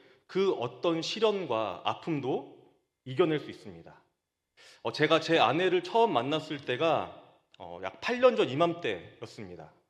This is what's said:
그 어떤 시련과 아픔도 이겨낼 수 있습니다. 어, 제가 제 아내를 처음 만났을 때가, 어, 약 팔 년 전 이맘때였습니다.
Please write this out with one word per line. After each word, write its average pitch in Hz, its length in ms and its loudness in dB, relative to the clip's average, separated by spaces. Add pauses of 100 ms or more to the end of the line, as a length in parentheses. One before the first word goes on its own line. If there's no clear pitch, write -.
(260)
그 190 280 2
어떤 165 480 -2
시련과 151 800 0
아픔도 143 720 -4 (480)
이겨낼 147 360 0
수 - 100 -14
있습니다. - 440 -18 (920)
어, 117 80 -2
제가 156 280 4
제 165 180 2
아내를 170 440 4
처음 226 320 2
만났을 143 500 -2
때가, 123 580 -2 (360)
어, 87 240 -14
약 95 180 -8
팔 240 200 -4
년 254 160 6
전 196 120 2
이맘때였습니다. 110 1200 -6 (200)